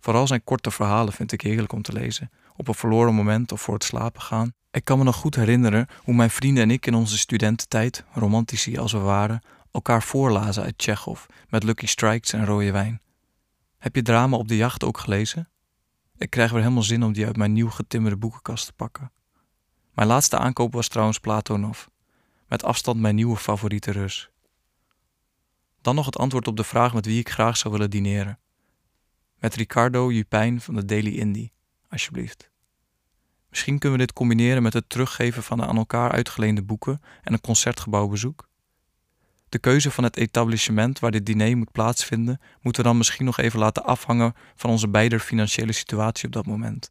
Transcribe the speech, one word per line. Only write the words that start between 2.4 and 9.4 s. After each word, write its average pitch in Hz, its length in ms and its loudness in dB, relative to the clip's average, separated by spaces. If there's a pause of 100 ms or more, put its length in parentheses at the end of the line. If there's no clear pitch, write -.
op - 120 -8
een 113 60 0
verloren 117 400 4
moment 107 380 2
of 104 80 -8
voor - 140 -4
het 107 100 -4
slapen - 380 -6
gaan. 117 300 -2 (180)
Ik - 140 -4
kan 135 140 4
me 135 60 6
nog 127 120 4
goed - 180 -4
herinneren 117 520 4 (120)
hoe - 160 0
mijn 117 160 6
vrienden 131 320 2
en 110 80 6
ik - 160 0
in 120 80 2
onze 110 240 2
studententijd, 113 920 0
romantici 113 680 0
als 113 140 -2
we 110 60 0
waren, 101 440 0 (280)